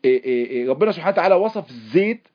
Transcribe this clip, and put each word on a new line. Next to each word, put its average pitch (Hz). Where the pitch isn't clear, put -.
إيه، 127
إيه، 123
إيه، 123
ربنا 160
سبحانه 170
وتعالى 190
وصف 202
الزيت، 143